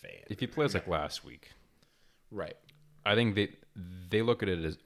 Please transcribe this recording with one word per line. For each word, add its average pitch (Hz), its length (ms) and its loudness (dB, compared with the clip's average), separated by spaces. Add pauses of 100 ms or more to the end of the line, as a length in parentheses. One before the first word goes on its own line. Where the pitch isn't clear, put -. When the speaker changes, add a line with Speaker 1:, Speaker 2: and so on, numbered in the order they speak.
Speaker 1:
fan. - 260 -18
Speaker 2:
If 101 120 -6
he 127 80 -2
plays 147 260 0
like 92 140 -2
Speaker 3:
No. 87 60 2
Speaker 2:
last 76 300 -4
week. - 280 -20 (800)
Speaker 3:
Right. 92 240 -8 (500)
Speaker 2:
I 104 80 6
think 110 200 4
they, 101 140 2 (600)
they 107 100 4
look 113 220 2
at 101 80 2
it 85 120 0
as 78 240 -2